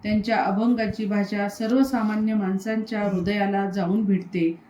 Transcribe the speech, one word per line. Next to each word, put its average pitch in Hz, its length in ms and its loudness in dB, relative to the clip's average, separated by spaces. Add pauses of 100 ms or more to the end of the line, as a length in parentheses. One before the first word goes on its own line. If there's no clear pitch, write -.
त्यांच्या 214 340 0
अभंगाची 220 680 0
भाषा 202 440 0
सर्वसामान्य 220 840 0
माणसांच्या 214 680 -2
हृदयाला 196 680 0
जाऊन 190 360 0
भिडते. 180 540 0 (100)